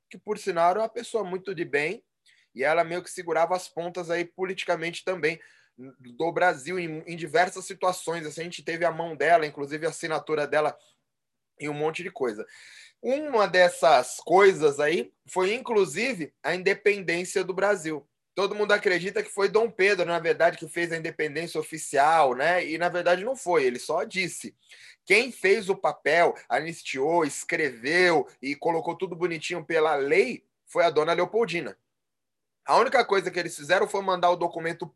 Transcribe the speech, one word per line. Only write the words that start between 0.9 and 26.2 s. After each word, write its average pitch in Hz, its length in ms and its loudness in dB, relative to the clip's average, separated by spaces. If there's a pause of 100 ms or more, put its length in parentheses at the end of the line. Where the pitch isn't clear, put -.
muito 185 300 -8
de 165 100 -6
bem, 151 400 -2 (500)
e 117 80 -6
ela 160 220 2
meio 170 180 -6
que - 80 -18
segurava 170 460 -2
as 180 120 -12
pontas 170 420 -8
aí 170 140 -2
politicamente 175 760 -6
também 165 380 -2 (360)
do 131 540 -8
Brasil 165 480 0
em, 160 280 -8
em 170 100 -10
diversas 170 480 -2
situações. 170 640 -4
Assim, 151 160 -10
a - 20 -10
gente 175 180 -12
teve 165 220 -4
a 165 80 2
mão 165 240 -8
dela, 156 300 4
inclusive 147 400 -8
a 151 40 -2
assinatura 151 560 -4
dela 147 300 0 (800)
em 143 120 -8
um 147 40 -8
monte 160 280 -4
de 185 80 -10
coisa. 107 360 -6 (560)
Uma 254 460 0
dessas 170 680 4
coisas 160 600 6
aí 160 320 0 (160)
foi, 214 280 0
inclusive, 208 880 -2
a 156 120 -2
independência 185 880 0
do 180 120 -6
Brasil. 175 520 -2 (280)
Todo 196 200 -2
mundo 208 160 -2
acredita 202 500 0
que - 100 -8
foi 202 180 0
Dom 214 200 2
Pedro, 185 380 2
na 170 140 -2
verdade, 160 360 2
que 156 120 -14
fez 170 240 -4
a 165 40 -4
independência 160 640 -6
oficial, 147 760 2
né? 165 280 2
E, 156 140 -6
na 175 100 0
verdade, 175 360 2
não 262 100 -4
foi. 175 300 2
Ele 120 160 0
só 170 240 -2
disse. 185 500 -6 (500)
Quem 233 280 2
fez 196 360 2
o 196 60 0
papel, 160 580 2 (160)